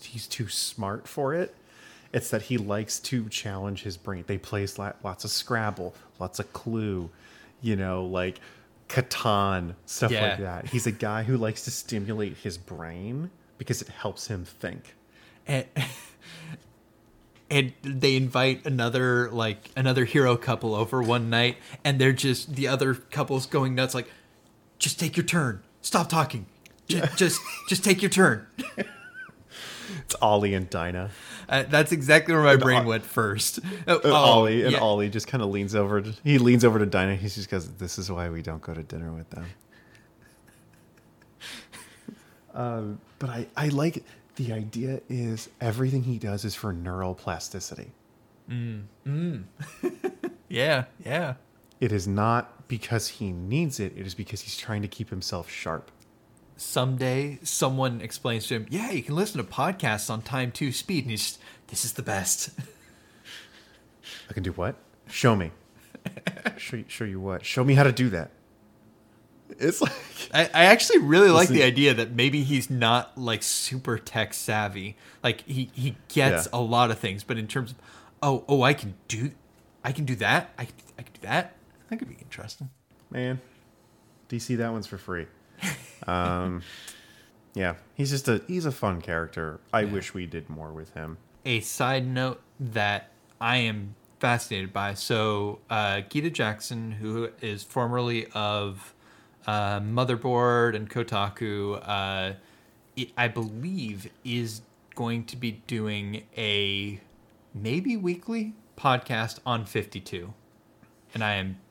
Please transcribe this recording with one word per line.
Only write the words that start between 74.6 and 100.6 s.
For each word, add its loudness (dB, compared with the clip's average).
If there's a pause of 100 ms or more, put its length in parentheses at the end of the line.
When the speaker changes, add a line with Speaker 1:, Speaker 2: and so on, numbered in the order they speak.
Speaker 2:
Like, 0
he, -4
he -4 (120)
gets 4
Speaker 1:
Yeah. -10
Speaker 2:
a 0
lot 6
of -2
things, -4
but -4
in -6
terms -4
of, -16 (460)
"Oh, 2
oh, 6
I 6
can -6 (140)
do, -4 (500)
I -2
can -2
do 0
that. 2
I -8
can, -20 (240)
I -14
can -18
do -20
that." -2 (340)
That -6
could -10
be -18
interesting. -14 (400)
Speaker 1:
Man, -4 (880)
D -4
C, -2
that 0
one's -6
for -12
free. -6 (340)
Speaker 2:
<laughs> -6 (400)
Speaker 1:
Um, 0 (920)
yeah, -2 (180)
he's -2
just -2
a, 2
he's -4
a -2
fun -2
character. -6 (140)
I 2
Speaker 2:
Yeah. -2
Speaker 1:
wish -6
we -8
did -10
more -12
with -14
him. -10 (300)
Speaker 2:
A 2
side -2
note -4 (180)
that -2 (320)
I 2
am -2 (260)
fascinated 0
by. -4
So, -2 (100)
uh, 0
Gita -4
Jackson, -4
who -4 (100)
is -6
formerly -2
of, -4 (540)
uh, 0
Motherboard 2